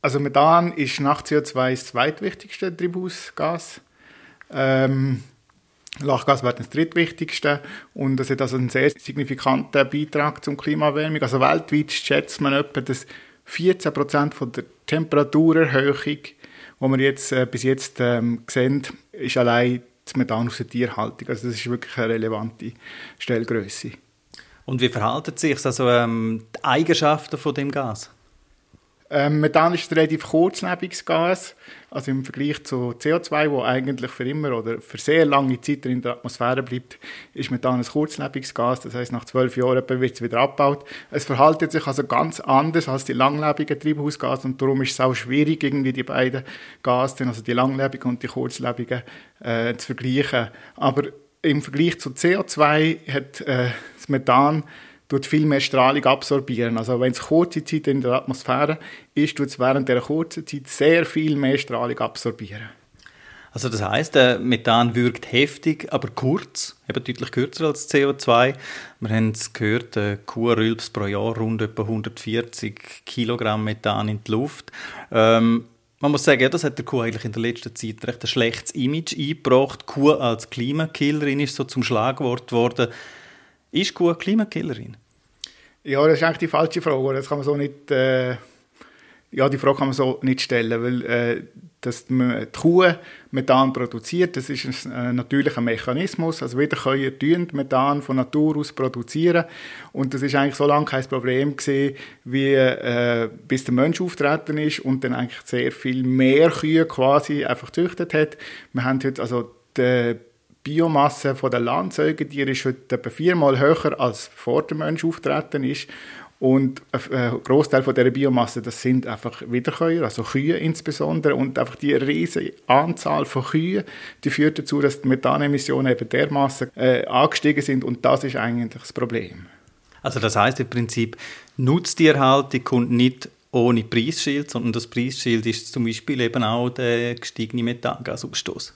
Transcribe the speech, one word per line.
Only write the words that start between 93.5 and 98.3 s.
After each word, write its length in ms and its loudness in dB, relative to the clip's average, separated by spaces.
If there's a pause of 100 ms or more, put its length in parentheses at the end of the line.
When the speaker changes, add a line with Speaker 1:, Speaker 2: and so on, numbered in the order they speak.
Speaker 1:
produziert, 640 -2
das 120 -6
ist 380 -8
ein, 60 -12
äh, 200 -4
natürlicher 480 0
Mechanismus. 800 -2
Also 160 -6
Wiederkäuer 640 0
tun 340 0
Methan 480 0
von 140 -6
Natur 440 0